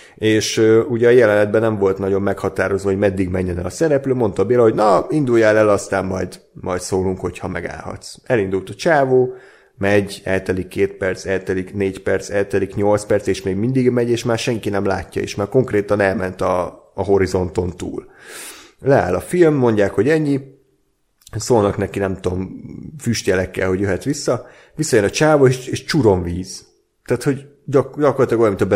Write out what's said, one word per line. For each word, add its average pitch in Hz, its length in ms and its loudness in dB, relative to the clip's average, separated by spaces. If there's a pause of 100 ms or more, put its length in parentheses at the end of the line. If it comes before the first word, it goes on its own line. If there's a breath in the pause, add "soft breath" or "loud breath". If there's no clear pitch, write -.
(140 loud breath)
És, 107 420 0
ö, 113 260 6
ugye 117 240 0
a 120 40 8
jelenetben 107 500 6
nem 110 180 0
volt 98 200 2
nagyon 98 240 0
meghatározva, 98 640 -2
hogy 95 100 0
meddig 95 300 0
menjen 90 300 -4
el 87 60 -8
a 90 60 -6
szereplő, 139 440 0
mondta 127 300 0
Béla, 123 180 4
hogy 117 120 6
na, 202 360 2
induljál 117 460 4
el, 107 120 4
aztán 98 360 0
majd, 92 360 -6 (120)
majd 90 280 -6
szólunk, 92 400 -2
hogyha 90 280 -8
megállhatsz. - 680 -10 (100)
Elindult 95 460 -2
a 107 40 -12
csávó, 131 580 2 (460 loud breath)
megy, 101 460 0
eltelik 95 440 -4
két 98 240 -2
perc, 92 340 -6
eltelik 92 480 -4
négy 95 280 -4
perc, 95 280 -2
eltelik 98 440 -2
nyolc 104 300 0
perc, 101 220 0
és 95 160 -2
még 95 140 -4
mindig 123 340 0
megy, 120 200 0
és 117 140 -2
már 117 140 0
senki 107 320 -4
nem 98 140 -2
látja, 95 380 -4
és 101 120 -8
már 98 140 -4
konkrétan 104 520 0
elment 92 400 -2
a, 92 240 0 (300)
a 98 100 -6
horizonton 90 720 0
túl. - 300 -10 (720 loud breath)
Leáll 92 340 2
a 90 60 -2
film, 165 340 2
mondják, 110 360 2
hogy 123 180 0
ennyi, 147 320 0 (960)
szólnak 104 400 2
neki, 98 220 -4
nem 95 220 -4
tudom, 92 300 -4 (480)
füstjelekkel, 95 680 -2
hogy 92 120 0
jöhet 98 240 -2
vissza, 139 420 -4 (280 loud breath)
visszajön 120 300 2
a 98 60 0
csávó, 151 360 4
és, 131 200 0
és - 180 -8
csuron 104 380 2
víz. 87 460 -8 (360)
Tehát, 120 180 -4
hogy 135 240 -2 (180)
gyak-, 139 360 0
gyakorlatilag 127 400 2
olyan, 113 140 4
mint 95 80 -2
ha 98 140 0